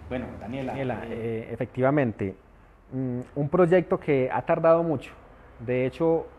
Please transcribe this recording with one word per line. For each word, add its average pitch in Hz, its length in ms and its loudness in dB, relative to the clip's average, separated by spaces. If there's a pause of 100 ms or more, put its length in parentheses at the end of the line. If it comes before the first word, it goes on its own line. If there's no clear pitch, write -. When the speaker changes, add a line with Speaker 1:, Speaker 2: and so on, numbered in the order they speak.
Speaker 1:
Bueno, 123 180 -6 (140)
Daniela, 127 320 -8
Speaker 2:
Daniela, 123 340 -4
Speaker 1:
eh, - 40 -12
Speaker 2:
eh, 113 420 -6
efectivamente, 123 840 0 (580)
mm, 127 280 -6 (160)
un 143 120 -2
proyecto 180 520 4
que 131 320 2
ha 127 100 -2
tardado 165 400 4
mucho, 160 300 -2 (480)
de 127 260 0
hecho 160 400 2 (120)